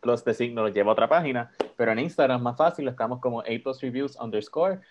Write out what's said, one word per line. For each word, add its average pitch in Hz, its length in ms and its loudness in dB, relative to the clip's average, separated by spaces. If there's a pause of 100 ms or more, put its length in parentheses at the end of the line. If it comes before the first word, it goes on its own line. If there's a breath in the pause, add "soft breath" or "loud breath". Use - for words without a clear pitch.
plus 120 240 0
de 117 100 2
signo, 117 300 -2
los 104 100 0
lleva 101 160 4
a - 40 6
otra 113 140 4
página. 135 440 0 (240 loud breath)
Pero 113 160 2
en 110 80 -2
Instagram 135 380 2
es 123 40 -6
más 120 140 -2
fácil, 160 320 2
estamos 123 320 -4
como 120 220 -2
A 113 200 -6
plus - 180 -6
reviews 135 400 -6
underscore. 147 600 -2 (100)